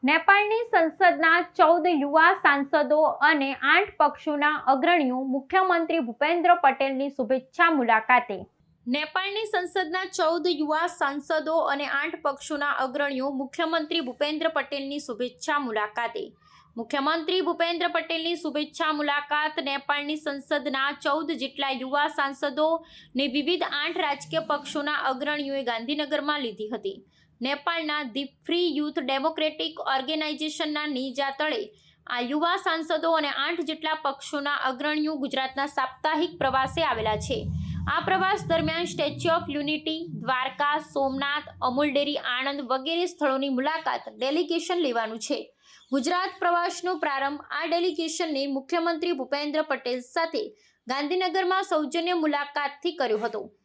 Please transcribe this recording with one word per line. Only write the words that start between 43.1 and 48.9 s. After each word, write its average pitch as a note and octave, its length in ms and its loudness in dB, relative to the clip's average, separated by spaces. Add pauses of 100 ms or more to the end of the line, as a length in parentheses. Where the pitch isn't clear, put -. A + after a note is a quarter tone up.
મુલાકાત C4+ 600 -2
ડેલિગેશન E4 680 -2
લેવાનું A#3 440 -2
છે. - 340 -6 (380)
ગુજરાત F4 380 0 (100)
પ્રવાસનો F4 560 0
પ્રારંભ C#4+ 440 -2 (100)
આ D4 160 -4
ડેલિગેશનને D#4+ 840 -2
મુખ્યમંત્રી E4 640 -2